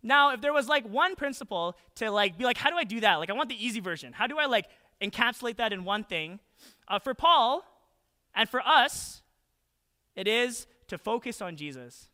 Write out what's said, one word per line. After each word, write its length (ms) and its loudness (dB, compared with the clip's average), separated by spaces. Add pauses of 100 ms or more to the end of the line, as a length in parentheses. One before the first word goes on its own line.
Now, 300 6
if 100 -6
there 120 0
was, 140 2
like, 180 2
one 300 0
principle 600 -6 (180)
to, 160 -4
like, 260 2
be 60 -4
like, 140 2
"How 120 2
do 80 -2
I 60 0
do 180 -6
that? 140 6
Like, 140 -4
I 40 -2
want 160 -2
the 160 -8
easy 140 -4
version. 340 -8
How 140 -2
do 100 -4
I, 80 2
like, 240 2 (320)
encapsulate 560 -2
that 160 -2
in 100 -8
one 200 -2
thing?" 360 -8 (480)
Uh, 120 -2
for 140 -4
Paul 520 4 (720)
and 140 0
for 160 -4
us, 580 2 (920)
it 120 -4
is 400 0 (200)
to 100 -10
focus 440 -6
on 140 -8
Jesus. 580 -14